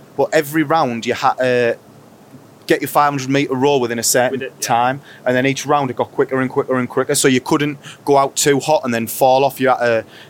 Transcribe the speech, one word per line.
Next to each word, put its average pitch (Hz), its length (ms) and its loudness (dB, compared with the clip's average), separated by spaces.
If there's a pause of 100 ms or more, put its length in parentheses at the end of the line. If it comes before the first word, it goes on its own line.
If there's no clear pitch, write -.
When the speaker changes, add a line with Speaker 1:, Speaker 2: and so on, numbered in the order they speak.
(160)
Speaker 1:
But 135 160 0
every 156 320 0
round 135 440 -2
you 117 80 -2
had 131 240 0
to 123 380 0 (880)
get 160 140 0
your 143 60 -4
five 147 240 2
hundred 131 200 -6
metre 139 240 0
row 139 220 2
within 120 200 -2
a 113 60 -4
certain 123 280 2
Speaker 2:
With 127 120 -6
it, 131 160 -12
yeah. - 80 -6
Speaker 1:
time, 127 340 0 (240)
and 127 100 0
then 127 120 2
each 135 180 -4
round 143 240 0
it 117 60 -8
got 123 160 -4
quicker 135 280 0
and 127 120 -2
quicker 131 240 -2
and 123 120 -2
quicker, 135 280 -2
so 147 120 2
you 127 140 2
couldn't 147 380 -2 (260)
go 143 120 4
out 135 180 0
too 143 240 2
hot 151 240 0
and 120 100 -4
then 113 140 -4
fall 135 360 2
off. 135 160 -2
You 131 100 2
had 120 100 2
to 117 260 0 (240)